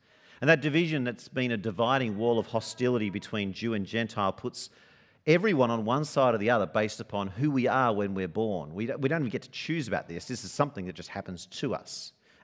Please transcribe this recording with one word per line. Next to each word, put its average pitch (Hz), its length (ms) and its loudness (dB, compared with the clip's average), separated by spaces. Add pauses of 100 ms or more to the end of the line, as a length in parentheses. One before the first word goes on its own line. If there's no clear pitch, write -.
(400)
And 135 80 4
that 156 120 6
division 151 420 2
that's 120 240 -4
been 127 240 0
a 117 60 2
dividing 113 640 0
wall 117 200 4
of - 80 0
hostility 117 640 0
between 98 420 -4
Jew 113 220 -4
and 101 100 -2
Gentile 104 480 0
puts - 380 -10 (580)
everyone 160 440 6
on 113 120 0
one 135 200 2
side 131 320 4
or - 20 -2
the 107 120 2
other 107 160 4
based 107 340 0
upon 101 260 -4
who 120 240 0
we 127 160 2
are 120 260 4
when 101 220 0
we're 95 140 -2
born. 85 440 -2
We 104 140 -4
don't, 135 140 -6
we 135 80 2
don't 160 140 0
even 120 80 -2
get - 120 -6
to - 80 -20
choose 156 380 -6
about 95 180 -2
this. 85 200 -10
This 120 180 -8
is 92 80 -10
something 117 340 -2
that 92 80 -10
just - 140 -14
happens 92 380 -10
to 113 280 -4
us. - 380 -10 (320)